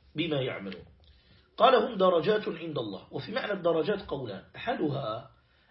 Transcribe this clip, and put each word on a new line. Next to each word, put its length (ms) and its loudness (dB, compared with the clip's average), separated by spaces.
بما 260 -2
يعملون". 440 -8
قال: 180 8
"هم 240 2
درجات 500 4
عند 300 -8
الله"، 320 -8
وفي 220 -8
معنى 200 -4
الدرجات 540 0
قولان، 380 -8
أحدها 760 -4